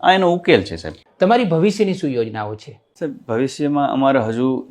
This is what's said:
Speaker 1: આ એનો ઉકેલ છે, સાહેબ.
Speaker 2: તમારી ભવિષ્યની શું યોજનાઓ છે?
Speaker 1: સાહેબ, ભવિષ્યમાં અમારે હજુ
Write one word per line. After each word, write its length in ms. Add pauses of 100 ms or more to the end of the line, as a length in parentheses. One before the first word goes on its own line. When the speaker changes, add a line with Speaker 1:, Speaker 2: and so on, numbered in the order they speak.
Speaker 1:
આ 120
એનો 200
ઉકેલ 280
છે, 140
સાહેબ. 200 (240)
Speaker 2:
તમારી 240
ભવિષ્યની 500
શું 160
યોજનાઓ 460
છે? 240 (200)
Speaker 1:
સાહેબ, 160 (120)
ભવિષ્યમાં 640
અમારે 280
હજુ 520